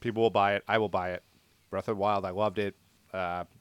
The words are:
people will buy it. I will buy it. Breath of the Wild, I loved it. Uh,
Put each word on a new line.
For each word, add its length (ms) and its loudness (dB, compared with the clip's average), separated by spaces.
people 220 0
will 60 6
buy 260 4
it. 120 -4
I 100 2
will 120 2
buy 220 -2
it. 120 -8
Breath 180 -4
of 100 -2
the 40 -4
Wild, 240 2
I 60 -4
loved 280 0
it. 160 -4
Uh, 320 -4